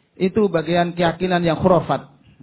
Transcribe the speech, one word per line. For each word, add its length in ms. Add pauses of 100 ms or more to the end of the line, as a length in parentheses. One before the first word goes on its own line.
(180)
Itu 320
bagian 480
keyakinan 480
yang 160
khurafat, 480 (320)